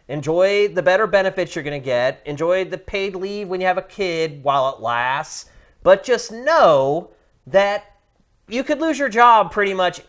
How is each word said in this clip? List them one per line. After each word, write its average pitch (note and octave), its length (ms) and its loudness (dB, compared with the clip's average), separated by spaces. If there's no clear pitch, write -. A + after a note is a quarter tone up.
enjoy F3+ 600 0
the E3+ 140 -2
better F#3+ 240 2
benefits F#3+ 480 0
you're D#3+ 80 -6
gonna C#3+ 160 -8
get, B2+ 460 -2
enjoy E3 400 -2
the F3 140 -8
paid G3 360 -6
leave G3+ 320 -8
when F#3 140 -6
you F#3 60 -2
have F#3 120 2
a F#3 40 -2
kid D#3+ 600 -4
while C#3 280 0
it C3+ 100 -10
lasts, B2 720 -4
but F#3+ 200 6
just A#3+ 300 -2
know F#3 800 2
that G3+ 500 0
you B3 160 -4
could C#4 160 -2
lose D#4 180 -2
your C#4 120 -2
job A3+ 420 4
pretty G3+ 220 -2
much F3+ 340 -2